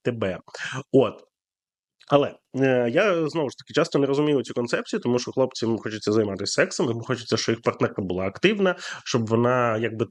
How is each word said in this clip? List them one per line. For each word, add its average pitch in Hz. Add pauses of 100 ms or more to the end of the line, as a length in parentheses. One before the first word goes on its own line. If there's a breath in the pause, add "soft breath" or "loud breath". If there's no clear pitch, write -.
тебе. 107 (540 loud breath)
От. 120 (840)
Але, 143 (200)
е, 127
я, 170
знову 139
ж -
таки, -
часто 151
не 139
розумію 139
цю 120
концепцію, 180
тому 123
що 120
хлопцям 117
хочеться 107
займатися 101
сексом, 175
їм 113
хочеться, 120
щоб 113
їх -
партнерка 113
була 92
активна, 185 (280 loud breath)
щоб 113
вона, 120
якби, 110